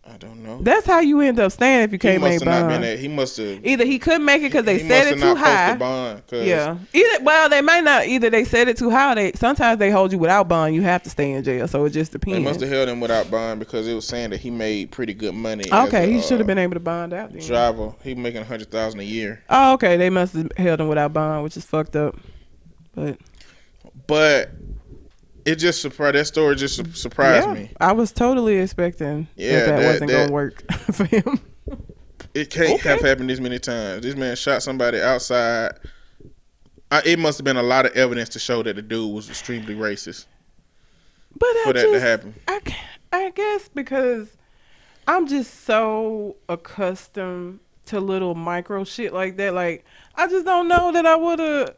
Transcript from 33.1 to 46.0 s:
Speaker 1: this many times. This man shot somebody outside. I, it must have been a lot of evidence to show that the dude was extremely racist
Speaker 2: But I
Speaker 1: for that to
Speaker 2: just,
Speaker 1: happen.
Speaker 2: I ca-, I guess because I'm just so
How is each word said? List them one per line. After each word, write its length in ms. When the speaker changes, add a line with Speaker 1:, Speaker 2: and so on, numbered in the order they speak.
Speaker 1:
this 100
many 180
times. 440
This 120
man 220
shot 260
somebody 380
outside. 720
I, 160
it 120
must 200
have 80
been 100
a 60
lot 240
of 60
evidence 380
to 80
show 240
that 140
the 60
dude 320
was 160
extremely 440
racist 520
Speaker 2:
But 140
I 160
Speaker 1:
for 80
that 140
to 60
Speaker 2:
just, 120
Speaker 1:
happen. 300
Speaker 2:
I 160
ca-, 240
I 200
guess 420
because 560
I'm 200
just 380
so 720